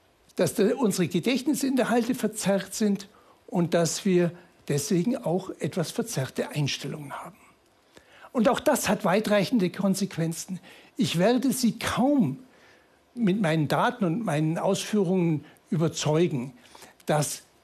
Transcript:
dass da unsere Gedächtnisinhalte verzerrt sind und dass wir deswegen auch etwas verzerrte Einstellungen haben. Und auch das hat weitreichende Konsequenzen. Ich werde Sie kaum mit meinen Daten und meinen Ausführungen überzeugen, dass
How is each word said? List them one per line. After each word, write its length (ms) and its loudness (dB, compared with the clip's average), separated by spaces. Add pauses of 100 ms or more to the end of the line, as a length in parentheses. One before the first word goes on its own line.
(360)
dass 180 0
da 200 2
unsere 340 0
Gedächtnisinhalte 1040 0
verzerrt 600 -2
sind 340 -2 (380)
und 280 0
dass 300 0
wir 280 4 (360)
deswegen 480 0
auch 420 -4
etwas 320 -4
verzerrte 600 -6
Einstellungen 600 -6
haben. 240 -14 (960)
Und 160 2
auch 120 2
das 280 2
hat 160 0
weitreichende 680 2
Konsequenzen. 880 -4 (360)
Ich 220 0
werde 340 4
Sie 260 0
kaum 600 2 (760)
mit 260 2
meinen 260 2
Daten 380 0
und 200 0
meinen 340 0
Ausführungen 840 0 (260)
überzeugen, 840 0 (540)
dass 360 -2 (220)